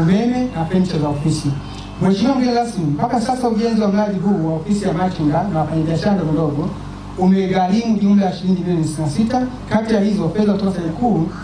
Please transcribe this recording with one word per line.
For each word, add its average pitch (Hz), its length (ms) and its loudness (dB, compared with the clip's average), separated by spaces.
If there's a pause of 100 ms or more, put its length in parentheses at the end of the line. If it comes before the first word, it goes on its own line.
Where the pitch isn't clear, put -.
umeme 247 540 2
na 165 80 -2
furniture 180 340 0
za 147 100 0
ofisi. 143 420 0 (520)
Mheshimiwa 214 340 2
mgeni 247 180 2
rasmi, 226 300 0
mpaka 233 360 0
sasa 254 280 -2
ujenzi 220 320 2
wa 208 80 2
mradi 196 300 0
huu 165 300 0
wa 160 80 0
ofisi 202 280 -2
ya 170 80 0
machinga 165 500 0 (100)
na 160 60 0
wafanyabiashara 160 560 0
ndogo 160 180 0
ndogo 156 360 0 (500)
umegharimu 190 800 2
jumla 202 280 4
ya 175 100 0
shilingi 185 240 0
milioni 170 240 0
sitini 147 220 -4
na 139 60 -2
sita. 240 300 0 (280)
Kati 214 240 0
ya 202 60 2
hizo, 180 360 0
fedha 208 160 2
kutoka 190 200 0
serikali 165 240 -4
kuu 185 320 0 (160)